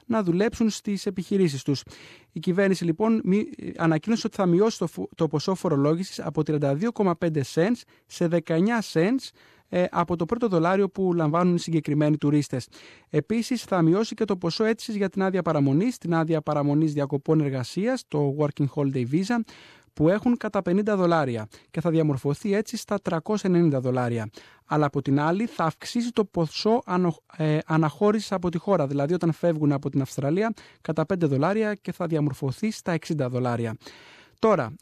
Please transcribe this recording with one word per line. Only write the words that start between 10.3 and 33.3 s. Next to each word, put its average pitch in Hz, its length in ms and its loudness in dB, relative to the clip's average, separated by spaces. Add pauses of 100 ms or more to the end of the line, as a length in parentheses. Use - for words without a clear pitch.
δολάριο 185 420 2
που 190 240 0
λαμβάνουν 170 420 2
οι 170 40 0
συγκεκριμένοι 151 580 0
τουρίστες. 143 500 0 (420)
Επίσης, 220 540 -2
θα 190 180 0
μειώσει 175 340 2
και 220 100 -2
το 196 120 -2
ποσό 175 260 -2
αίτησης 220 320 -2
για 196 140 -2
την 190 140 -2
άδεια 190 180 0
παραμονής, 156 560 2
την 170 160 -4
άδεια 160 280 0
παραμονής 151 520 0
διακοπών 143 480 0
εργασίας, 147 640 -4
το 143 320 -2
Working 147 260 0 (100)
Holiday 135 360 0
Visa, 196 280 0 (540)
που 151 160 2
έχουν 220 280 2
κατά 208 240 -4
πενήντα 202 340 0
δολάρια 151 520 2 (240)
και 165 100 -4
θα 170 80 0
διαμορφωθεί 156 640 0
έτσι 214 240 -4
στα 208 240 -6
τριακόσια 190 480 -2
ενενήντα 170 300 4
δολάρια. 123 500 -2 (360)
Αλλά 151 200 0
από 143 160 -2
την 139 180 2
άλλη 170 260 0
θα 202 180 -4
αυξήσει 233 480 -4
το 220 140 0
ποσό 208 600 0
ανο-, 180 380 0 (140)
ε, 156 280 2
αναχώρησης 180 640 0
από 180 180 -2
τη 170 80 -2
χώρα, 165 300 0
δηλαδή 143 260 0
όταν 170 180 2
φεύγουν 151 400 2
από 143 180 -2
την 139 120 0
Αυστραλία, 165 520 -2 (280)
κατά 160 240 -2
πέντε 180 200 0
δολάρια 185 480 0
και - 180 -10
θα - 140 -6
διαμορφωθεί 147 680 -2
στα - 200 -6
εξήντα 156 380 -2
δολάρια. 120 460 -2 (640)